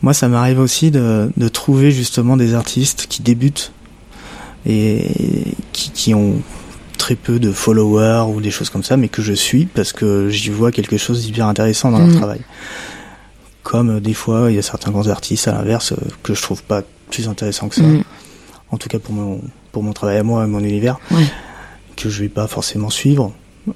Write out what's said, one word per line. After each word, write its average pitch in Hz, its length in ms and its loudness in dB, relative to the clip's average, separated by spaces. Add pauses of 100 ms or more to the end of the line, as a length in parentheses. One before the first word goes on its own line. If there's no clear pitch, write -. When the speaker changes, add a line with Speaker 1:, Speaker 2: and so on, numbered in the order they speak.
Speaker 1:
Moi, 165 120 6
ça 135 140 2
m'arrive 123 300 4
aussi 131 320 4
de, 113 460 2
de 117 120 2
trouver 139 440 4
justement 123 460 2
des 117 160 4
artistes - 540 -2
qui - 140 -8
débutent 123 500 0 (920)
et - 880 0 (180)
qui, - 180 -8
qui - 240 0
ont 104 260 2 (560)
très - 180 -2
peu 120 240 -2
de 117 140 2
followers 110 720 4 (100)
ou 107 60 -4
des 107 100 -2
choses - 200 -6
comme - 120 -4
ça, - 140 0
mais 123 120 2
que - 140 -6
je 107 100 -2
suis 127 340 2
parce - 260 -2
que 101 380 0
j'y 104 200 -4
vois 113 220 2
quelque 107 240 -2
chose 117 260 -2
d'hyper 110 240 -2
intéressant 110 440 0
dans 113 80 4
leur 170 100 8
Speaker 2:
Mm. 170 80 8
Speaker 1:
travail. 107 240 0 (1200)
Comme, 117 340 0
euh, 104 40 0
des 107 140 -2
fois, 113 360 0
il 107 60 2
y - 20 2
a 101 40 0
certains - 280 -6
grands 104 180 0
artistes, - 400 -2
à 107 40 0
l'inverse, 107 400 -2
euh, - 40 -4 (260)
que - 120 -4
je 98 60 -4
trouve - 220 -6
pas 101 200 -2 (280)
plus 110 180 -6
intéressants 104 400 -6
que - 80 -10
ça. - 60 4
Speaker 2:
Mm. 156 200 6 (680)
Speaker 1:
En 113 80 -6
tout - 100 -10
cas, 113 100 -4
pour 107 160 -8
mon, 101 260 -6 (320)
pour 107 100 -4
mon 107 100 -4
travail 101 260 -2
à 107 40 0
moi, 113 240 0
mon 104 140 -2
univers, 104 380 0 (120)
Speaker 2:
Ouais. 165 140 6 (720)
Speaker 1:
que - 120 -6
je 101 140 -4
vais 104 60 -2
pas 104 180 -4
forcément 107 440 -6
suivre. 139 420 2 (440)